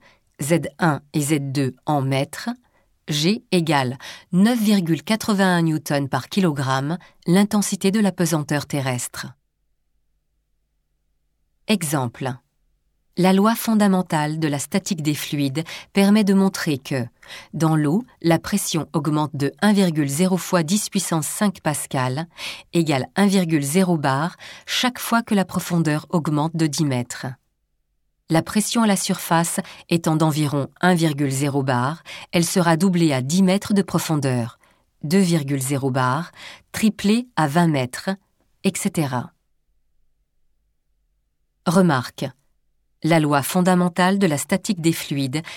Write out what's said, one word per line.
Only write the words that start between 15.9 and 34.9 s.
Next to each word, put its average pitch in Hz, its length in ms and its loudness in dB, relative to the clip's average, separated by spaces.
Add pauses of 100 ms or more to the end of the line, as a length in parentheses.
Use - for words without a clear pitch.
permet 196 300 4
de 196 100 2
montrer 190 460 0
que, 127 260 -6 (480)
dans 160 220 2
l'eau, 151 300 0 (180)
la 165 160 4
pression 165 540 -4
augmente 151 420 -2
de 139 260 -2
un 208 120 4
virgule 165 360 2
zéro 180 280 0
fois 170 260 0
dix 185 260 -2
puissance 165 380 -2
cinq - 340 -2
pascal, 139 680 -4 (440)
égale 151 440 0
un 202 100 4
virgule 170 380 2
zéro 175 340 2
bar, 143 380 0 (300)
chaque - 340 -4
fois 233 220 0
que 226 120 -2
la 190 100 2
profondeur 160 640 -2
augmente 156 460 0
de 160 120 2
dix 151 160 -2
mètres. 127 420 -4 (1040)
La 160 120 2
pression 214 420 -2
à - 20 2
la 202 100 2
surface 170 640 -2 (300)
étant 170 260 0
d'environ 147 540 0 (120)
un 180 140 4
virgule 147 380 0
zéro 139 320 0
bar, 131 400 -2 (260)
elle 170 160 2
sera 165 300 2
doublée 170 360 2
à 127 100 0
dix 165 200 2
mètres 190 320 2
de 196 80 4
profondeur, 139 760 -2 (440)